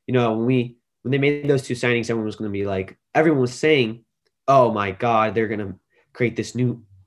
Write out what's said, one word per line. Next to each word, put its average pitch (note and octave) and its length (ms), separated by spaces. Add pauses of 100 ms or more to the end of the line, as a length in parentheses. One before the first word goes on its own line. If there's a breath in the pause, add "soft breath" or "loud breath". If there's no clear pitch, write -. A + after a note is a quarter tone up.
you B2+ 60
know, A#2+ 180
when A2+ 140
we, A#2+ 320 (240)
when A#2+ 100
they C#3 60
made C#3+ 320
those C3+ 140
two - 100
signings, A#2+ 360
everyone A2+ 160
was G#2+ 120
gonna G#2+ 140
be G2+ 140
like, G2 320 (160)
everyone D#3 280
was B2 120
saying, B2+ 520 (420)
"Oh C3 240
my G2+ 200
God, A2 440
they're A2 140
gonna G2+ 260 (380)
create A#2 240
this - 180
new A#2+ 260 (260)